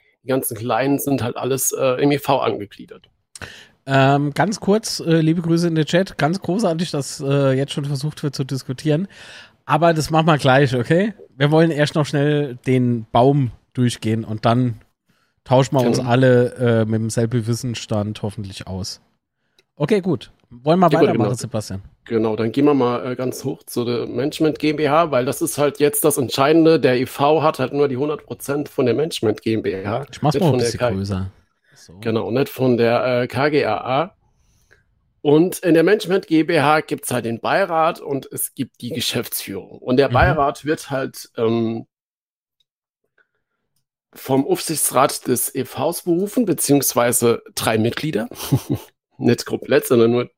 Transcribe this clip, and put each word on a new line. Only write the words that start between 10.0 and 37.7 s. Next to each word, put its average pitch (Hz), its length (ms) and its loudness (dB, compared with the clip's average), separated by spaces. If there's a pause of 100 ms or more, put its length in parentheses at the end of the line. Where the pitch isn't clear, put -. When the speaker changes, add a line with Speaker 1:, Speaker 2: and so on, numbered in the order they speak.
Speaker 2:
machen 160 160 2
wir 156 120 4
gleich, 131 360 4
okay? 170 400 0 (220)
Wir 143 140 2
wollen 165 200 4
erst 147 240 0
noch 151 120 0
schnell 147 600 -2
den 123 440 0
Baum 131 400 4 (220)
durchgehen 113 520 -2
und 110 200 -8
dann 120 360 2 (640)
tauschen 131 320 2
wir 127 100 4
uns 120 140 2
Speaker 1:
Genau. 127 120 -2
Speaker 2:
alle, 123 440 4
äh, 117 300 2
mit 110 160 -2
demselben 113 460 -2
Wissensstand 110 760 -4
hoffentlich 101 440 -10
aus. 92 340 -10 (720)
Okay, 185 260 0
gut. 170 320 -4 (160)
Wollen 135 300 0
wir 180 120 6
Speaker 1:
Ja, 160 80 2
gut, 151 100 4
Speaker 2:
weitermachen, 113 220 0
Speaker 1:
genau. - 40 -2
Speaker 2:
Sebastian? 104 480 -8 (220)
Speaker 1:
Genau, 110 320 -2
dann 113 160 -2
gehen 143 140 2
wir 147 80 4
mal, 123 380 0
äh, 123 40 -8
ganz 127 260 -6
hoch 147 220 -8
zu 123 200 -4
der 117 220 -4
Management 139 540 -2
GmbH, 151 500 2
weil 127 140 2
das 135 180 -4
ist 151 160 -4
halt 143 220 0
jetzt 147 240 2
das 151 140 2
Entscheidende. 160 600 4
Der 127 220 2
E 131 60 -2
V 156 360 2
hat 151 160 0
halt 131 140 -2
nur 143 160 0
die 131 80 -4
hundert 147 280 -6
Prozent 139 440 -6
von 131 180 0
der 117 80 2
Management 117 480 -2
GmbH. 107 720 -4
Speaker 2:
Ich - 100 -12
mach's 147 120 2
Speaker 1:
Nicht 147 80 0
Speaker 2:
mal 180 40 2
ein 147 60 4
Speaker 1:
von 127 60 2
der 120 80 0
Speaker 2:
bisschen 117 120 -4
Speaker 1:
K-, 123 120 0
Speaker 2:
größer. 98 400 -4 (440)
So. - 240 -20
Speaker 1:
Genau, 110 320 -4
nicht 131 180 0
von 127 280 0
der, 120 460 2
äh, 127 40 -4
K 131 220 0
G 143 160 2
A 120 380 -2
A. 185 140 -8 (1040)
Und 156 380 4
in 170 160 2
der 165 80 4
Management 190 460 0
GmbH 156 540 2
gibt's - 280 -8
halt 123 140 -4
den 113 160 -6
Beirat 165 580 0